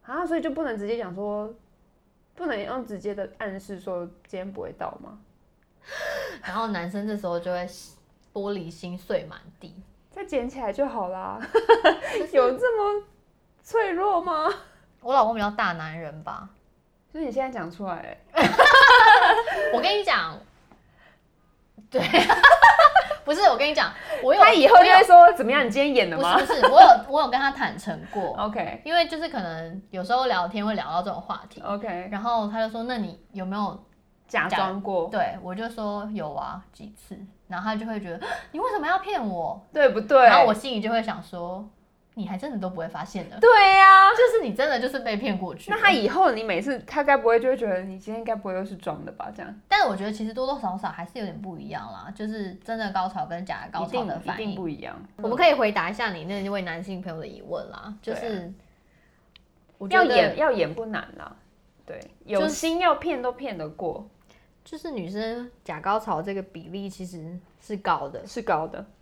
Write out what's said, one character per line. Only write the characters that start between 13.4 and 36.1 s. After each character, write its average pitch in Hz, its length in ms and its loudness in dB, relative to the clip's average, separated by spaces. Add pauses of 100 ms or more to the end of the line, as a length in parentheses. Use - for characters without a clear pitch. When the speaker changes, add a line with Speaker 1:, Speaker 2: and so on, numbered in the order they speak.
Speaker 1:
脆 415 300 -4
弱 359 300 -2
吗？ 320 260 -4 (540)
Speaker 2:
我 247 120 -4
老 254 120 4
公 226 100 -4
比 214 60 -6
较 208 100 -4
大 208 220 -4
男 160 260 -12
人 156 240 -14
吧。 - 240 -14 (640)
Speaker 1:
所 311 80 -14
以 320 60 -6
你 240 60 -8
现 262 120 -4
在 262 60 -6
讲 190 200 -10
出 196 160 -14
来 175 120 -8
欸。 - 200 -16 (160)
Speaker 2:
<laughs> 480 1400 6
我 240 80 0
跟 403 180 0
你 403 60 -6
讲， 170 340 -2 (1500)
对。 247 120 -2
<laughs> 165 60 -4 (1120)
不 285 100 -2
是， 359 160 0
我 240 80 2
跟 277 120 0
你 - 60 -4
讲， 208 160 -2 (320)
我 285 100 4
有， 403 80 6
Speaker 1:
他 427 120 10
以 330 140 6
后 415 100 12
就 359 60 12
会 370 200 10
说 349 320 12
，“怎 247 100 -4
么 233 60 0
样， 277 140 2
你 226 40 -4
今 262 140 0
天 294 100 0
演 208 160 2
了 - 80 -4
吗？” 175 220 2
Speaker 2:
不 277 60 0
是， - 20 -
不 480 60 -2
是， 285 140 2
我 554 140 10
有， 784 60 12 (220)
我 294 120 0
有 262 80 -2
跟 247 80 -2
他 277 140 0
坦 254 260 -6
诚 160 220 -10 (100)
过。 185 260 -6
Speaker 1:
<laughs> - 40 -10
OK。 208 460 -6
Speaker 2:
因 311 100 -6
为 339 100 2
就 330 120 -10
是 320 100 -8
可 233 140 -8
能 165 400 -10 (100)
有 185 100 -10
时 196 120 -4
候 262 140 0
聊 185 200 -2
天 208 180 -8
会 214 100 -4
聊 147 140 -8
到 175 140 -4
这 196 80 -8
种 - 80 -10
话 - 300 -12
题。 - 100 -20
Speaker 1:
OK。 202 500 -10
Speaker 2:
然 208 120 -10
后 226 280 -2
他 226 160 -4
就 220 60 -8
说 226 160 -8
，“那 247 120 -6
你 180 200 -10 (140)
有 190 120 -10
没 190 80 -8
有 208 240 -6 (520)
假” 165 180 -2
Speaker 1:
假 180 80 -4
装 190 260 -4
过？ 185 280 -4
Speaker 2:
对， 190 340 -4
我 180 100 -12
就 226 160 -10
说 208 460 -10